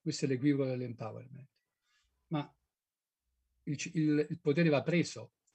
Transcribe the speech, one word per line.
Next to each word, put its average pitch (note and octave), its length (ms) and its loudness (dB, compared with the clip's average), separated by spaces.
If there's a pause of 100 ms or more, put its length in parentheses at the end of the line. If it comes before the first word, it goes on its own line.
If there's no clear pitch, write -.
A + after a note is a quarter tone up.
questo D3+ 240 -4
è C#3+ 40 2
l'equivoco C3+ 420 2
dell'empowerment, B2 800 -8 (800)
ma C#3+ 280 -4 (1080)
il, D3 280 -6
il, D3+ 380 4
il E3 100 -6
potere D#3 300 4
va C#3 100 6
preso, D3 540 -2 (200)